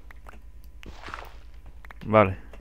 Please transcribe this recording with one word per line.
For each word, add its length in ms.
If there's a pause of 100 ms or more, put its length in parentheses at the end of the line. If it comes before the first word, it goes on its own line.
(2000)
Vale. 320 (220)